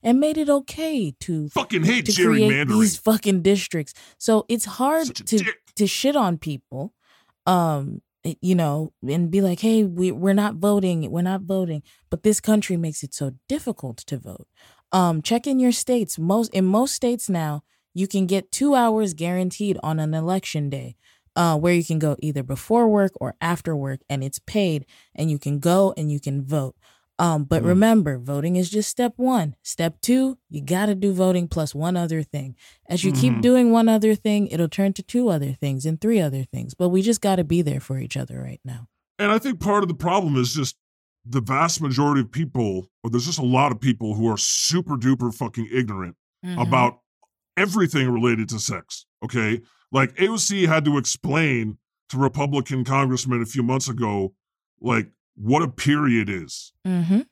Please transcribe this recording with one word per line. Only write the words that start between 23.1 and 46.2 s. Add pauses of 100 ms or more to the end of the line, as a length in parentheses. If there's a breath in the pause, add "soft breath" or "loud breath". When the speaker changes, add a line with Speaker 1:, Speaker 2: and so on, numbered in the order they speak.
Speaker 1:
or
after
work,
and
it's
paid, (300 soft breath)
and
you
can
go
and
you
can
vote. (420 soft breath)
Um,
but
Speaker 2:
Mm.
Speaker 1:
remember,
voting
is
just
step
one.
Step
two, (120)
you
gotta
do
voting
plus
one
other
thing. (340 soft breath)
As
you
keep
Speaker 2:
Mm-hmm.
Speaker 1:
doing
one
other
thing,
it'll
turn
to
two
other
things
and
three
other
things.
But
we
just
gotta
be
there
for
each
other
right
now. (320)
Speaker 2:
And
I
think
part
of
the
problem
is
just (480)
the
vast
majority
of
people, (160)
or
there's
just
a
lot
of
people
who
are
super
duper
fucking
ignorant (280)